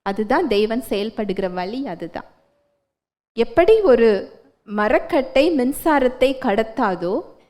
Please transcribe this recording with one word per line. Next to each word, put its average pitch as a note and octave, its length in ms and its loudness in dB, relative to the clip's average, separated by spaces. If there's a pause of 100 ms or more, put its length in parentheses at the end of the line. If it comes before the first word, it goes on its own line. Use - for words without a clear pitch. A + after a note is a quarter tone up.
அதுதான் A3 460 -2
தேவன் A3 340 0
செயல்படுகிற G3+ 640 -4
வழி. F#3+ 400 -6
அதுதான் E3+ 380 -12 (1080)
எப்படி E4+ 480 4
ஒரு A3+ 540 4 (280)
மரக்கட்டை C4 960 0
மின்சாரத்தை C4+ 840 0
கடத்தாதோ, G#3+ 960 -4 (140)